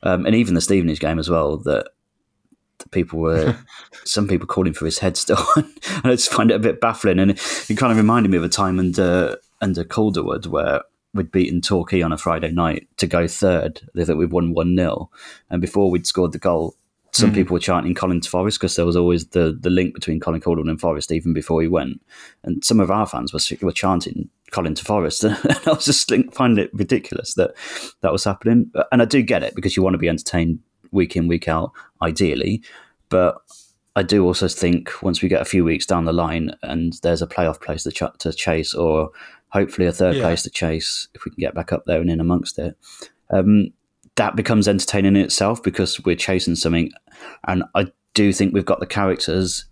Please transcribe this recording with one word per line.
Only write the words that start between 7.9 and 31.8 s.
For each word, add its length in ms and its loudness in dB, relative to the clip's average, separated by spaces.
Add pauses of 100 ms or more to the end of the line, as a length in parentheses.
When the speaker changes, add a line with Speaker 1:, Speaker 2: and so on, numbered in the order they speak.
Speaker 1:
of 40 4
reminded 340 4
me 60 4
of 60 2
a 60 -2
time 320 0
under, 580 2 (240)
under 220 -2
Calderwood 640 -2
where 340 -2 (320)
we'd 160 -4
beaten 320 0
Torquay 400 0
on 100 0
a 60 -4
Friday 320 -2
night 460 -2
to 100 -2
go 220 2
third. 520 0 (140)
They 100 0
thought 140 0
we'd 140 0
won 200 0
one 220 2
nil. 360 -2 (400)
And 120 -2
before 280 0
we'd 160 -2
scored 260 0
the 60 -8
goal, 360 -2 (380)
some 180 4
Speaker 2:
Mm. 40 0
Speaker 1:
people 200 2
were 60 0
chanting 340 0
Colin 260 0
to 80 -10
Forest 320 -2
'cause 140 -2
there 100 2
was 120 2
always 320 2
the, 300 0
the 120 -2
link 240 2
between 240 -4
Colin 220 -4
Calderwood 280 -2
and 120 -4
Forest 320 -2
even 200 0
before 300 0
he 60 0
went. 340 -2 (400)
And 220 -6
some 160 4
of 100 2
our 160 2
fans 260 -6
were, 60 -6 (240)
were 100 0
chanting 560 -2 (220)
Colin 240 -2
to 100 -10
Forest. 400 0
<laughs> 0 -
And 120 2 (280)
I 60 2
was 140 0
just 240 0
think, 260 0
finding 300 2
it 100 -12
ridiculous 600 -4
that 180 0 (480)
that 120 0
was 120 -2
happening. 460 2 (200)
And 100 4
I 40 6
do 180 2
get 220 0
it 100 -6
because 220 -2
you 80 4
wanna 140 2
be 100 0
entertained 500 0 (320)
week 260 0
in, 120 0
week 200 0
out, 220 -2 (320)